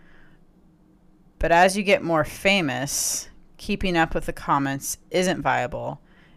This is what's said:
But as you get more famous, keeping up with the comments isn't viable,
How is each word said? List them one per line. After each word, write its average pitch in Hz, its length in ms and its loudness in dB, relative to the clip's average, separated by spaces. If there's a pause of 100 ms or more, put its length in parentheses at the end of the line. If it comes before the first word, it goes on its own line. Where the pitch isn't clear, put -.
(1400)
But 160 120 2
as 185 240 6
you 208 80 -2
get 190 200 2
more 160 200 2
famous, 143 1080 -2 (280)
keeping 196 400 -2
up 165 160 2
with 165 120 -4
the - 80 -6
comments 139 640 -2 (140)
isn't 180 300 0
viable, 123 600 -4 (360)